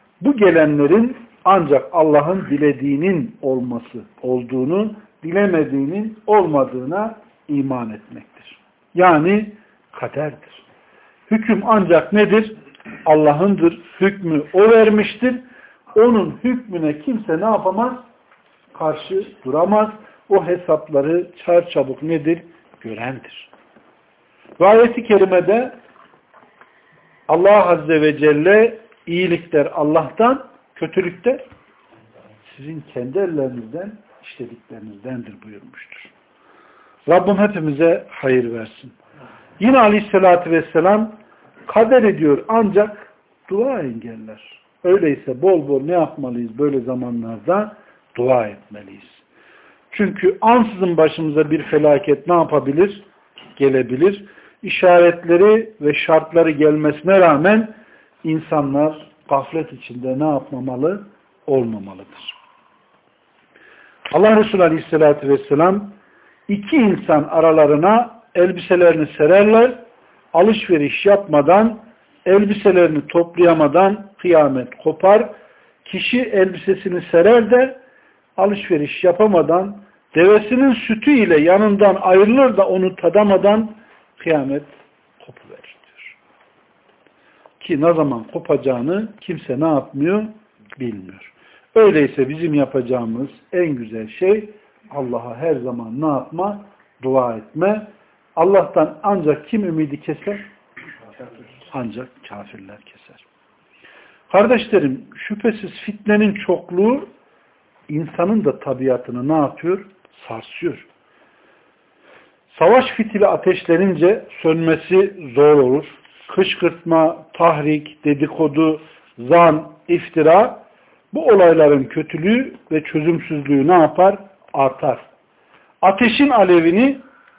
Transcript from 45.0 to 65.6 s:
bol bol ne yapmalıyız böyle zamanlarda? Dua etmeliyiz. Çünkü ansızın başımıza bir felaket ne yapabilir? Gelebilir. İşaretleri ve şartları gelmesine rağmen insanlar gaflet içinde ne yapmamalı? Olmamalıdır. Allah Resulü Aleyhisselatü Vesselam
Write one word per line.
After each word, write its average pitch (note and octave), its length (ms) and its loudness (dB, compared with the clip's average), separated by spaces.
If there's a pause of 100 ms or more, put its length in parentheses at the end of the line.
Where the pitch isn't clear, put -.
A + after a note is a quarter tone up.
bol F3 260 0
bol C3+ 140 -2
ne D#3 100 -6
yapmalıyız B2 640 -6
böyle C#3+ 220 -2
zamanlarda? B2 960 -6 (400)
Dua B2 300 0
etmeliyiz. G2+ 640 -20 (800)
Çünkü F#3 480 -2
ansızın G#3+ 560 0
başımıza D#3 540 0
bir D#3 120 -2
felaket D3 640 0
ne F3 80 0
yapabilir? D3+ 720 0 (520)
Gelebilir. C3 680 0 (380)
İşaretleri F3 1080 2 (100)
ve D3 140 -2
şartları D#3+ 560 0
gelmesine D3+ 680 0
rağmen F3+ 540 2 (500)
insanlar D#3 800 -4 (220)
gaflet D3+ 440 -6
içinde B2+ 460 -10
ne D3+ 100 -2
yapmamalı? C3+ 720 -6 (440)
Olmamalıdır. G#2+ 880 -6 (1800)
Allah G#3+ 240 4
Resulü G#3+ 260 0
Aleyhisselatü D3+ 680 0
Vesselam D#3+ 600 0 (600)